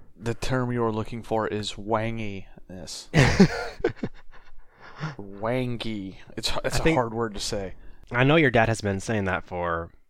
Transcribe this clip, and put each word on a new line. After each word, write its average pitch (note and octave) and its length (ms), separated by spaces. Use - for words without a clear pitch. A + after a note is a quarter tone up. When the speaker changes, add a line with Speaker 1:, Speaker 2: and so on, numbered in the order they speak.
Speaker 1:
The A2+ 140
term B2+ 400
you're A#2 180
looking A2 320
for A2 240
is G#2 260
wanginess. G#2+ 1400
Speaker 2:
<laughs> - 960
Speaker 1:
Wangy. G#2+ 960
It's, - 140
it's - 140
Speaker 2:
I - 20
Speaker 1:
a B2 40
Speaker 2:
think D#3+ 140
Speaker 1:
hard A2+ 160
word A2+ 200
to G2+ 60
say. G2 340
Speaker 2:
I B2 120
know C#3+ 120
your D3 160
dad A2+ 180
has A2 120
been G2 180
saying G#2 260
that F2+ 180
for E2+ 460